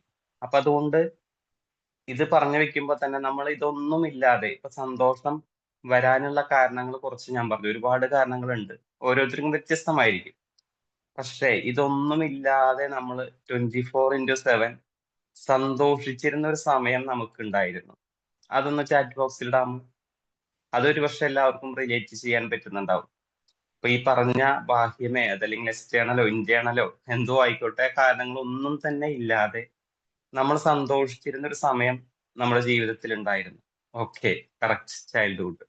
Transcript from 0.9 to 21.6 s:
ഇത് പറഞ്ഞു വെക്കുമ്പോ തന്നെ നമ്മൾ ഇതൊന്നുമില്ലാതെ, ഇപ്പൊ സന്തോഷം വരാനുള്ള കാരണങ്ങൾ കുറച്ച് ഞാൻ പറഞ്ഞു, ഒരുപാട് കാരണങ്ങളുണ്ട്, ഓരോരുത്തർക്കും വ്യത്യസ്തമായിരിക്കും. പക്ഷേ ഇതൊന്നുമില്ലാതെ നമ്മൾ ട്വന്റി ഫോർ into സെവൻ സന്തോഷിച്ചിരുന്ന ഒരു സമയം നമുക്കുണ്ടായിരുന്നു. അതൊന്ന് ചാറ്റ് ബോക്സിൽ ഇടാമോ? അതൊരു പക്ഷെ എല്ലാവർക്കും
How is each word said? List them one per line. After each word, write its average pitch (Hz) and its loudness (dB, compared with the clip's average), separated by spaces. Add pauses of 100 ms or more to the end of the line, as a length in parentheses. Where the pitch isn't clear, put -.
ഇത് 135 -2
പറഞ്ഞു 147 4
വെക്കുമ്പോ 147 0
തന്നെ 139 -4
നമ്മൾ 139 -4
ഇതൊന്നുമില്ലാതെ, 143 0
ഇപ്പൊ 95 -8
സന്തോഷം 131 -2 (420)
വരാനുള്ള 131 2
കാരണങ്ങൾ 127 0
കുറച്ച് 131 -10
ഞാൻ 120 -2
പറഞ്ഞു, 104 -4
ഒരുപാട് 123 0
കാരണങ്ങളുണ്ട്, 123 -2 (280)
ഓരോരുത്തർക്കും 135 0
വ്യത്യസ്തമായിരിക്കും. 147 0 (840)
പക്ഷേ 131 -2
ഇതൊന്നുമില്ലാതെ 139 2
നമ്മൾ 127 -8 (180)
ട്വന്റി 120 -2
ഫോർ 135 2
into 131 0
സെവൻ 120 0 (560)
സന്തോഷിച്ചിരുന്ന 135 0
ഒരു 160 -2
സമയം 127 0
നമുക്കുണ്ടായിരുന്നു. 104 -4 (540)
അതൊന്ന് 143 0
ചാറ്റ് 135 2
ബോക്സിൽ 131 -4
ഇടാമോ? 127 -2 (840)
അതൊരു 143 2
പക്ഷെ 147 0
എല്ലാവർക്കും 135 0